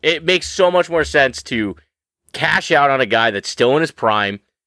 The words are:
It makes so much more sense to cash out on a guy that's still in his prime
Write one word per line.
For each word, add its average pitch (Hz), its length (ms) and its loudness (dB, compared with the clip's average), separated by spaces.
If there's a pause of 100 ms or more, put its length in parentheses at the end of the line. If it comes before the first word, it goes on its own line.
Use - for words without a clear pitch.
It 160 200 -2
makes 175 240 0
so 185 220 2
much 180 200 0
more 165 140 0
sense 139 400 0
to 110 320 -4 (580)
cash 160 380 -2
out 143 200 4
on 131 100 0
a 123 60 2
guy 113 240 2
that's 101 180 -6
still 123 260 2
in 156 60 2
his 160 100 -4
prime 104 480 -2 (260)